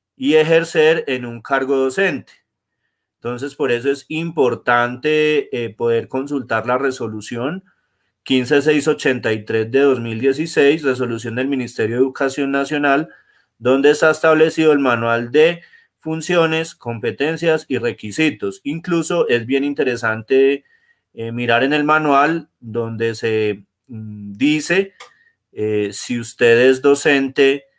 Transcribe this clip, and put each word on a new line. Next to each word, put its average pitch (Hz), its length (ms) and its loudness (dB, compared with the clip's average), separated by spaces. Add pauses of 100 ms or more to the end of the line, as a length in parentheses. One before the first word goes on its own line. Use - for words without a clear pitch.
(160)
y 135 180 0
ejercer 160 760 2
en 127 180 -4
un 120 160 -10
cargo 135 340 -2
docente. 135 580 -2 (840)
Entonces, 123 380 -8
por 135 180 -2
eso 120 200 0
es 143 160 -4
importante, 147 1500 0
eh, 117 140 -4
poder 117 380 -2
consultar 131 580 -4
la 127 140 0
resolución 123 840 -6 (600)
quince 143 400 2
seis 151 240 2
ochenta 127 440 0
y 110 140 -4
tres 110 260 -2
de 131 80 4
dos 139 200 4
mil 113 200 -6
dieciséis, 147 640 2
resolución 120 520 -4
del 131 120 -2
Ministerio 120 500 -4
de 127 60 4
Educación 139 480 -2
Nacional, 143 580 0 (480)
donde 135 340 4
está 156 200 4
establecido 156 640 4
el 147 60 2
manual 120 520 0
de 165 300 4 (360)
funciones, 160 800 -2
competencias 151 920 -2
y 123 120 -2
requisitos. 120 840 -4
Incluso 165 640 -2
es 117 200 0
bien 135 160 0
interesante, 135 1000 0 (480)
eh, 113 180 -10
mirar 120 320 0
en 139 100 0
el 151 100 0
manual 156 680 2 (100)
donde 113 560 -4
se, 110 500 -2 (220)
mm, 107 460 -14
dice, 151 600 0 (580)
eh, 107 420 -2
si - 260 -6
usted 120 500 4
es 131 120 4
docente 139 840 2 (140)